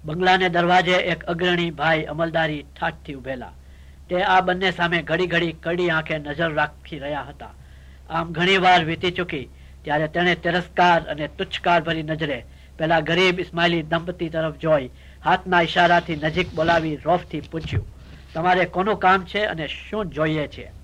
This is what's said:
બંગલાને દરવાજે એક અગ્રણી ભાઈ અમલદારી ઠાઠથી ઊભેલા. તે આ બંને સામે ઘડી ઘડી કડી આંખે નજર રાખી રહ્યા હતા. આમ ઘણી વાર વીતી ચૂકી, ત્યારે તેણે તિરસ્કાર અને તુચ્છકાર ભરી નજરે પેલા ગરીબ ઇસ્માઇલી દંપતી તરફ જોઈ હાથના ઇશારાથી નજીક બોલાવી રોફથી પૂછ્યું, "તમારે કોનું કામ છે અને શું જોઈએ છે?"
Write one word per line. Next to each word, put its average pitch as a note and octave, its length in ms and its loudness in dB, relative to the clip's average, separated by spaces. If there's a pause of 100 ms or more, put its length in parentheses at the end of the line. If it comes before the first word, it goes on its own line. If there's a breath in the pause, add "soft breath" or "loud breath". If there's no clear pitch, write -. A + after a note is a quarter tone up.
બંગલાને F#3 440 2
દરવાજે F3 440 4
એક E3+ 320 0
અગ્રણી F3 460 0
ભાઈ D#3 320 0
અમલદારી D#3+ 640 -2 (160)
ઠાઠથી D#3+ 340 -6
ઊભેલા. B2+ 380 -10 (560 soft breath)
તે F3+ 140 -2
આ F#3 180 4
બંને F3+ 300 0
સામે E3+ 320 0
ઘડી E3 240 0
ઘડી E3+ 260 0
કડી F3 360 -2
આંખે D#3+ 300 -2
નજર D3 340 -4
રાખી D3+ 460 -4
રહ્યા C#3+ 240 -6
હતા. A#2 280 -16 (600 soft breath)
આમ E3 220 -4
ઘણી F3+ 240 2
વાર F3+ 280 6
વીતી E3 260 -2
ચૂકી, E3+ 380 -6 (340 soft breath)
ત્યારે D3+ 260 -2
તેણે F3 260 0
તિરસ્કાર E3+ 720 2
અને D3 240 -6
તુચ્છકાર F3 540 0
ભરી D#3+ 200 -4
નજરે D3+ 420 -4 (340 soft breath)
પેલા E3 220 2
ગરીબ F3+ 400 2
ઇસ્માઇલી E3+ 420 0
દંપતી E3+ 460 -4
તરફ D#3+ 280 -4
જોઈ D3 340 0 (340 soft breath)
હાથના F3+ 360 2
ઇશારાથી E3+ 560 2
નજીક D#3+ 380 -2
બોલાવી D#3+ 420 2
રોફથી E3 440 -2
પૂછ્યું, D#3 460 -6 (480 loud breath)
"તમારે F3+ 300 2
કોનું F#3 320 0
કામ F#3 280 4
છે G3+ 200 -2
અને D#3 240 -4
શું - 380 -8
જોઈએ D3+ 400 -2
છે?" - 240 -16 (140)